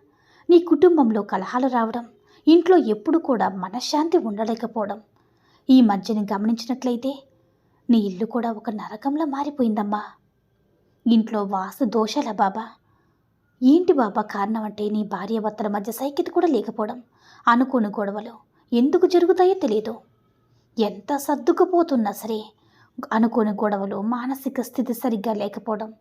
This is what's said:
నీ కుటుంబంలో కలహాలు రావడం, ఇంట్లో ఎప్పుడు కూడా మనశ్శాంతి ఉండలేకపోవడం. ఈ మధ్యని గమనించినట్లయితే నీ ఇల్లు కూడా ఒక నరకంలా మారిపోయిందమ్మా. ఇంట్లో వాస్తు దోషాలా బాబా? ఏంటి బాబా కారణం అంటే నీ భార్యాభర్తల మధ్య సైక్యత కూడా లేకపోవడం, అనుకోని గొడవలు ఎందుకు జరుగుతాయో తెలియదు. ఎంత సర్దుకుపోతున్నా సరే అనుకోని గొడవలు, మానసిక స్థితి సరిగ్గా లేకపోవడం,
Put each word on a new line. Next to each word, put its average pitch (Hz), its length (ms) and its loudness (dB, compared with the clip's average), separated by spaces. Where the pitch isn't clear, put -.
నీ 339 100 8
కుటుంబంలో 294 640 4
కలహాలు 208 460 -2
రావడం, 233 380 -2
ఇంట్లో 349 300 8
ఎప్పుడు 226 400 2
కూడా 220 320 0
మనశ్శాంతి 247 680 -2
ఉండలేకపోవడం. 220 840 -4
ఈ 262 120 8
మధ్యని 208 520 2
గమనించినట్లయితే 240 880 -4
నీ 233 80 4
ఇల్లు 202 280 -2
కూడా 233 260 -4
ఒక 214 180 -12
నరకంలా 220 560 -6
మారిపోయిందమ్మా. 233 760 -2
ఇంట్లో 226 380 2
వాస్తు 196 420 -4
దోషాలా 220 460 -2
బాబా? 202 320 -2
ఏంటి 339 300 6
బాబా 226 280 0
కారణం 214 420 -4
అంటే 208 260 -6
నీ 214 140 -2
భార్యాభర్తల 214 640 -4
మధ్య 208 240 -6
సైక్యత 285 380 -4
కూడా 349 180 2
లేకపోవడం, 226 560 -4
అనుకోని 240 400 2
గొడవలు 202 440 -6
ఎందుకు 311 340 4
జరుగుతాయో 359 460 4
తెలియదు. 226 420 -2
ఎంత 202 380 -2
సర్దుకుపోతున్నా 330 960 0
సరే 214 320 -8
అనుకోని 220 380 2
గొడవలు, 202 500 -4
మానసిక 247 600 -6
స్థితి 240 320 -6
సరిగ్గా 226 400 -4
లేకపోవడం, 208 680 -8